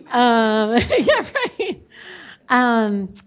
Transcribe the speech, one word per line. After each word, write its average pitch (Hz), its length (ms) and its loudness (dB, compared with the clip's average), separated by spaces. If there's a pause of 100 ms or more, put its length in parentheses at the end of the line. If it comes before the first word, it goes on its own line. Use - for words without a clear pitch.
(120)
Um, 226 760 2
<laughs> 539 120 0
yeah, 440 300 0 (320)
right. 427 200 -6 (680)
Um, 226 680 0 (120)